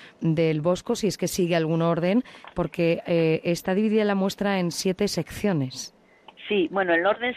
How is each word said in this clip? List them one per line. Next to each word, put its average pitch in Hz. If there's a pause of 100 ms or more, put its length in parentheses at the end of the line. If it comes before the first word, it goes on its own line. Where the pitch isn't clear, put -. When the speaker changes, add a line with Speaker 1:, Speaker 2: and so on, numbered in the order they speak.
(200)
Speaker 1:
del 160
Bosco, 180
si 214
es 175
que 180
sigue 175
algún 165
orden? 170 (320)
Porque, 170
eh, 165
está 175
dividida 214
la 202
muestra 196
en 175
siete 190
secciones. 160 (540)
Speaker 2:
Sí, 208
bueno, 180
el 170
orden 220